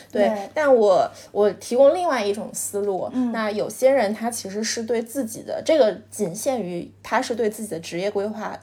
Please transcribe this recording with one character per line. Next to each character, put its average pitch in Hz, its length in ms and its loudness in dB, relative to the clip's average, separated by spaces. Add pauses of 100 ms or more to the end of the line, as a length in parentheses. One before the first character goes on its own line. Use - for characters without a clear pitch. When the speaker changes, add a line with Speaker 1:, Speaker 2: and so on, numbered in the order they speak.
(120)
Speaker 1:
对， 208 160 2
Speaker 2:
对。 202 280 -4
Speaker 1:
但 285 200 4
我， 190 320 6 (240)
我 208 200 4
提 - 240 -6
供 277 180 8
另 359 140 -2
外 247 180 0
一 202 80 0
种 214 180 -8
思 - 300 -6
路。 196 320 -2
Speaker 3:
嗯。 247 180 0
Speaker 1:
那 220 200 -2
有 202 180 -2
些 254 220 4
人 220 200 4
他 220 200 -4
其 202 180 -8
实 208 140 -6
是 220 180 -4
对 226 220 -2
自 269 200 -4
己 - 200 -8
的， - 200 -8
这 320 140 2
个 214 160 4 (160)
仅 180 240 -4
限 262 260 -4
于 175 320 -6 (120)
他 240 180 0
是 254 140 -4
对 220 120 0
自 214 160 -6
己 208 60 -10
的 160 100 -6
职 170 200 -8
业 196 100 -2
规 202 160 -2
划 214 380 -8